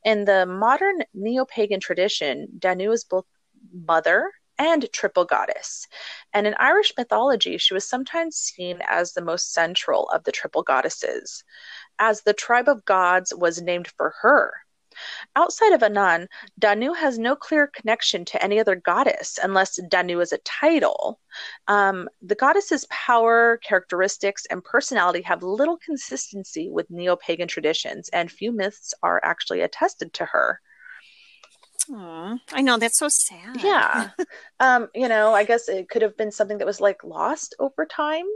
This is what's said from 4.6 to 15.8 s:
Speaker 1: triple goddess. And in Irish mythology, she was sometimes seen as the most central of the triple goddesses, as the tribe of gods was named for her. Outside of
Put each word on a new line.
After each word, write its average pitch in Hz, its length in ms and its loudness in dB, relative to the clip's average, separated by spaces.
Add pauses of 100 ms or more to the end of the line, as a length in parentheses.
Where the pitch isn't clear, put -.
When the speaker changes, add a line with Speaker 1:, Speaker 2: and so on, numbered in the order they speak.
Speaker 1:
triple 185 320 0
goddess. - 640 -4 (440)
And 208 140 2
in - 140 0
Irish 359 360 4
mythology, 226 640 0
she - 160 0
was 185 120 -2
sometimes 311 500 -4
seen 180 420 -6 (100)
as 175 240 0
the 175 100 -6
most 170 300 -4
central 170 580 -2
of - 120 -2
the - 80 -4
triple - 320 -4
goddesses, - 800 -4 (560)
as 214 240 0
the 208 100 2
tribe 240 360 2
of 247 160 0
gods 185 500 2
was 170 260 -2
named 175 360 -4
for 151 260 -2
her. 262 300 6 (840)
Outside 370 380 4
of 262 100 6